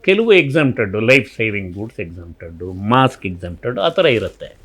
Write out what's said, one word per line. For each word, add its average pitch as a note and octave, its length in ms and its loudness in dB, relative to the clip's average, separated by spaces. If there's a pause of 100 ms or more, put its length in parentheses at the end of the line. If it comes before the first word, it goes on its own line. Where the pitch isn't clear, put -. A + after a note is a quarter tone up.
ಕೆಲವು A3 320 2
ಎಕ್ಸಂಪ್ಟೆಡ್, C3+ 640 2
ಲೈಫ್ A#2+ 400 2
ಸೇವಿಂಗ್ G2+ 400 -4
ಗೂಡ್ಸ್ G#2+ 240 -12
ಎಕ್ಸಂಪ್ಟೆಡ್, E2+ 600 -14 (280)
ಮಾಸ್ಕ್ B2+ 360 2
ಎಕ್ಸಂಪ್ಟೆಡ್, F#2 520 -8
ಆ G2 100 0
ಥರ E3 180 0
ಇರುತ್ತೆ. G2+ 580 -2